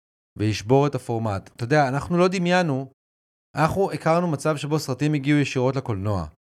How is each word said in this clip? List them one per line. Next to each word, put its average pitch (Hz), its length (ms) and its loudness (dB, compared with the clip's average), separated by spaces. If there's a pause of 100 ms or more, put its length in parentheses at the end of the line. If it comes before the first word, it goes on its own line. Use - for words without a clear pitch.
(380)
וישבור 107 480 2
את 143 80 -4
הפורמט. 113 640 -6
אתה - 80 -8
יודע, 139 240 2
אנחנו 139 300 -2
לא 180 100 6
דמיינו, 175 600 0 (680)
אנחנו 160 360 0
הכרנו 170 360 0
מצב 156 280 -2
שבו 147 220 -2
סרטים 147 360 -2
הגיעו 147 240 2
ישירות 131 380 0
לקולנוע. 101 500 -4 (200)